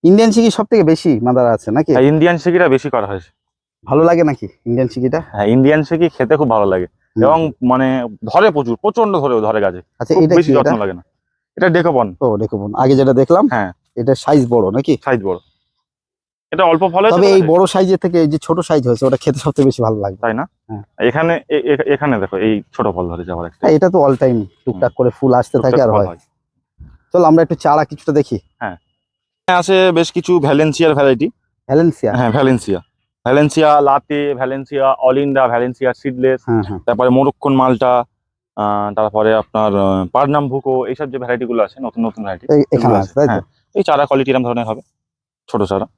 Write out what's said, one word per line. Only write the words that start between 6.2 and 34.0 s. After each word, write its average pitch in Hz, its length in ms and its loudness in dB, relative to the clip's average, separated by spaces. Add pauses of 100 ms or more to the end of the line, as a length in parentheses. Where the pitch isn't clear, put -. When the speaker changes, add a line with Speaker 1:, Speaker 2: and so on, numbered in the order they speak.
Speaker 2:
খুব 143 120 0
ভালো 107 160 2
লাগে। 92 220 -2
Speaker 1:
হুম। - 360 -6
Speaker 2:
এবং 156 160 4 (240)
মানে 127 240 2 (380)
ধরে 170 260 2
প্রচুর, 127 240 -4
প্রচন্ড 214 420 -2
ধরে, 127 240 0
ধরে 107 200 0
গাছে। 90 200 -4 (180)
Speaker 1:
আচ্ছা, - 140 -8
Speaker 2:
খুব 185 100 4
Speaker 1:
এটা 160 120 2
Speaker 2:
বেশি 160 160 2
Speaker 1:
কি 139 60 4
Speaker 2:
যত্ন 139 120 2
Speaker 1:
এটা? 113 120 -2
Speaker 2:
লাগে 98 120 -4
না। 87 100 -16 (540)
এটা 185 120 0
ডেকোপন। 160 380 2 (140)
Speaker 1:
ও, 113 160 0
ডেকোপন। 104 380 -6
আগে 131 200 2
যেটা 135 180 4
দেখলাম, 165 380 4
Speaker 2:
হ্যাঁ। 101 200 -4 (240)
Speaker 1:
এটা 120 200 0
সাইজ 143 340 2
বড় 117 220 2
নাকি? 135 220 -2 (100)
Speaker 2:
সাইজ 123 200 0
বড়। 90 160 -6 (1120)
এটা 170 120 -2
অল্প 165 240 2
ফল 180 160 0
হয়েছে 214 140 2
Speaker 1:
তবে 196 100 4
Speaker 2:
তো 196 60 4
Speaker 1:
এই 190 80 4
Speaker 2:
গাছে। 156 100 0
Speaker 1:
বড় 175 160 4
সাইজের 185 300 0
থেকে 175 240 -2
এই 156 60 2
যে 151 100 -2
ছোট 165 220 -4
সাইজ 151 280 -2
হয়েছে, 120 180 -2
ওটা 135 120 0
খেতে 135 220 -4
সবচেয়ে 143 260 0
বেশি 131 160 0
ভালো 110 180 -2
লাগবে। 98 220 -8
Speaker 2:
তাই 117 120 -2
না? 135 120 -6 (220)
Speaker 1:
হ্যাঁ। 104 160 -14 (240)
Speaker 2:
এখানে 160 260 0 (160)
এ-, 151 220 -2
এ-, 139 220 -2
এখানে 143 260 -2
দেখো, 95 180 -6
এই 110 160 0 (200)
ছোট 120 140 -2
ফল 90 220 -4
ধরেছে 87 220 -10
আবার 85 140 -8
একটা। - 160 -16
Speaker 1:
হ্যাঁ, - 140 2
এটা 143 140 0
তো 185 80 0
all 139 180 2
time 123 240 0 (260)
টুকটাক 120 260 -4
Speaker 2:
হুম। - 60 -20
Speaker 1:
করে 123 120 0
ফুল 131 240 -2
আসতে 127 240 -2
Speaker 2:
টুকটাক 127 140 0
Speaker 1:
থাকে 135 100 2
আর 120 80 2
Speaker 2:
ফল 107 80 2
Speaker 1:
হয়। 101 100 0
Speaker 2:
হয়। 85 120 -12 (960)
Speaker 1:
চলো 175 100 4
আমরা 165 200 4
একটু 160 120 -2
চারা 151 300 0
কিছুটা - 260 -10
দেখি। 139 260 -2 (220)
Speaker 2:
হ্যাঁ। 95 180 -10 (720)
আছে 185 440 2
বেশ 165 200 0
কিছু 175 280 0
ভ্যালেন্সিয়ার 156 540 0
ভ্যারাইটি। 139 340 2 (420)
Speaker 1:
ভ্যালেন্সিয়া? 151 460 0
Speaker 2:
হ্যাঁ, 120 160 0
ভ্যালেন্সিয়া। 123 480 0 (460)
ভ্যালেন্সিয়া 147 560 2
লাতে, 143 400 0 (120)